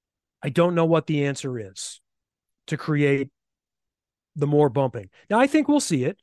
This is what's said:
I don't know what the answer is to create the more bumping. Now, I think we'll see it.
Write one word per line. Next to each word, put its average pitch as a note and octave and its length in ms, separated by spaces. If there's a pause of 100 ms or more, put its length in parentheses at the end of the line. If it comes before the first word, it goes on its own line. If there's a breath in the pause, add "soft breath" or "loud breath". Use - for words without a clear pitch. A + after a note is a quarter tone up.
(440)
I D3+ 60
don't E3+ 260
know E3 100
what D#3+ 220
the D3 180
answer C3+ 320
is - 440 (640)
to D3+ 100
create C#3 520 (1080)
the D3 100
more D3 240
bumping. A#2+ 400 (200 soft breath)
Now, G#3+ 100
I C4+ 80
think D#4 200
we'll D4 120
see C#3 240
it. C#3+ 200